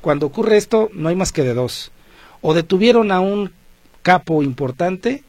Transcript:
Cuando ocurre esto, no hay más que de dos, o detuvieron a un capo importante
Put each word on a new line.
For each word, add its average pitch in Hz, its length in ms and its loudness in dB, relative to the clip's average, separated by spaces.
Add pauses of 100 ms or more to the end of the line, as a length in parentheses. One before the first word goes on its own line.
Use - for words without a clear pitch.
Cuando 147 240 0
ocurre 208 320 0
esto, 214 380 0
no 165 160 -4
hay 175 60 -2
más 185 160 -2
que 156 100 -2
de 127 100 0
dos, 123 400 -6 (480)
o 160 140 0
detuvieron 196 580 2
a 185 80 2
un 196 320 -2 (500)
capo 165 400 2
importante 170 880 -4